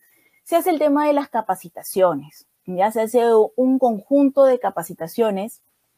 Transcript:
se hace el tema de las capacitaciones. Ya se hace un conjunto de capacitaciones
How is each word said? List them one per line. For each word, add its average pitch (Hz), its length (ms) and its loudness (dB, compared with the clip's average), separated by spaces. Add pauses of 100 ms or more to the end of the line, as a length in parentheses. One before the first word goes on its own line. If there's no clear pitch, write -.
(440)
se 339 120 -2
hace 349 140 0
el 311 80 -2
tema 294 280 2
de 294 60 2
las 285 160 -2
capacitaciones. 175 1160 -4 (180)
Ya 185 260 -2
se 220 120 -4
hace 233 200 0 (340)
un 262 220 2
conjunto 269 680 2
de 254 140 4
capacitaciones 196 1000 -6 (380)